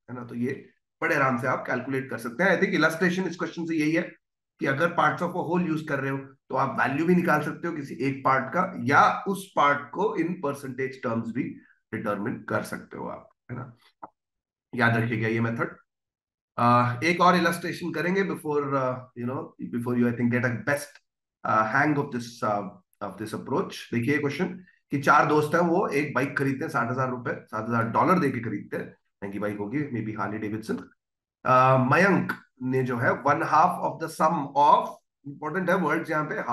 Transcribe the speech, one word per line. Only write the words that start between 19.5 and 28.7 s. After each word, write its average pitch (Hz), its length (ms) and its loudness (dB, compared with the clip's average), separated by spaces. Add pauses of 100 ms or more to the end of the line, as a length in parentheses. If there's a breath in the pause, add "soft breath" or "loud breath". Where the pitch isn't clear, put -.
before 123 280 -2
you, 120 100 4
I - 100 2
think, 120 140 2
get 123 120 2
a 123 60 0 (160)
best, - 320 -4 (440)
uh, 110 280 4
hang 143 320 4
of - 80 -10
this, 120 160 -6 (160)
uh, 104 180 0 (460)
of 92 140 -12
this 110 180 -6
approach। - 420 -4 (120)
देखिए 120 260 2
question 143 340 -2 (380 loud breath)
कि 143 100 0
चार 151 240 6
दोस्त 151 300 2
हैं, 170 60 4
वो 175 260 2
एक 139 280 -2
bike 139 220 -2
खरीदते 139 280 -2
हैं 151 60 -6
साठ 123 200 -2
हजार 127 180 -2
रुपए, 123 260 -6 (160)
सात 110 180 -6
हजार 113 200 2
dollar 143 300 4
देके 123 200 0
खरीदते 110 380 -6